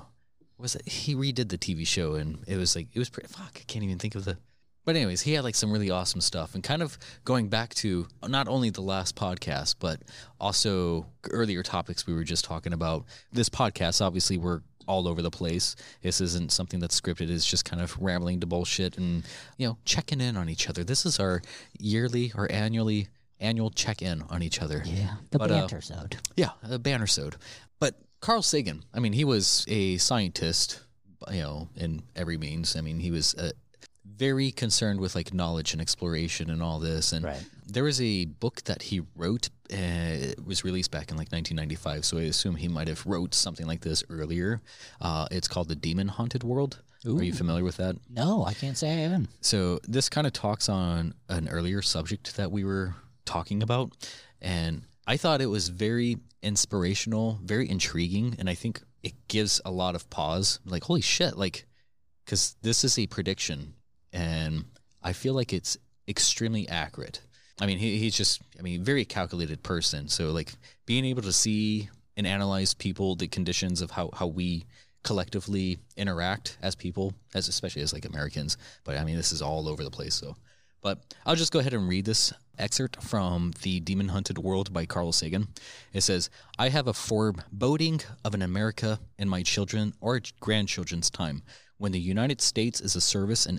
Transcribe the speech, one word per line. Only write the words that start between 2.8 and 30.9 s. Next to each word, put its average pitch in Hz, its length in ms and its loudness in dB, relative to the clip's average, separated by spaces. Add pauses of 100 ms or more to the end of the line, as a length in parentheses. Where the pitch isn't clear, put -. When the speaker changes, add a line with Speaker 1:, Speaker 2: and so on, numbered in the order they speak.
Speaker 1:
it 113 60 -4
was - 100 -2
pretty, - 200 -14
fuck, - 260 -16
I - 120 -16
can't 107 160 -4
even 95 140 -2
think 107 180 -4
of 98 100 -6
the, 98 120 -4 (460)
but 165 120 2
anyways, 101 260 2
he 151 120 2
had, 147 100 4
like, 117 120 -2
some 107 160 2
really 104 200 2
awesome 90 300 0
stuff, 82 340 -2
and 92 80 -4
kind 156 180 0
of 151 160 -4 (260)
going 120 260 2
back 113 260 -2
to 90 320 0 (200)
not 135 200 2
only 123 240 2
the 98 100 -6
last 95 340 -2
podcast, 90 640 -2
but 82 220 -2 (380)
also 90 680 2 (240)
earlier 101 320 0
topics - 460 -2
we 82 80 0
were 82 80 0
just 82 200 0
talking 85 300 -4
about. 80 320 0 (260)
This 117 160 2
podcast, 92 540 2
obviously, 92 380 2
we're 85 220 0 (260)
all 95 200 2
over 85 140 0
the 85 80 0
place. 87 460 -2 (260)
This 90 180 2
isn't 87 320 0
something 92 280 0
that's 85 200 2
scripted. 85 300 -2
It's 85 160 2
just - 180 2
kind 85 160 -4
of 87 200 -2
rambling 90 400 0
to 87 80 -2
bullshit 87 500 0
and, 87 260 0 (340)
you 131 100 -2
know, 110 180 -2
checking - 340 0
in 123 160 2
on 87 140 0
each - 180 -2
other. 87 160 -2
This 120 220 0
is 170 140 2
our 92 240 2 (340)
yearly, 117 580 0
our 104 160 0
annually, 107 560 2 (320)
annual 113 300 0
check-in 90 600 -2
on 85 100 -2
each 82 220 0
other. 76 200 -2
Speaker 2:
Yeah, 95 300 0 (160)
the - 80 2
Speaker 1:
But, 107 140 4
uh, 98 160 4
Speaker 2:
bantersode. 87 480 -8 (200)
Speaker 1:
yeah, 180 140 4 (140)
the 120 160 -2
bantersode. 113 560 2 (440)
But - 220 2 (180)
Carl 226 220 4
Sagan, 92 420 2 (120)
I 117 40 -2
mean, 113 140 4
he 143 120 4
was 113 420 4
a 95 300 2
scientist, - 840 2 (500)